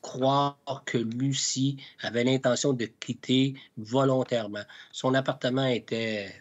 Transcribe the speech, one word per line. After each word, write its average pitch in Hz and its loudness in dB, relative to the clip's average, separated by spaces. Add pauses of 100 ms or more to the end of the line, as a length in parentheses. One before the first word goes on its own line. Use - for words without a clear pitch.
croire 139 2 (260)
que - -2
Lucie 131 0 (220)
avait 117 0
l'intention 131 2
de 117 -2
quitter 131 0 (240)
volontairement. 117 0 (280)
Son 131 0
appartement 135 0
était 110 -2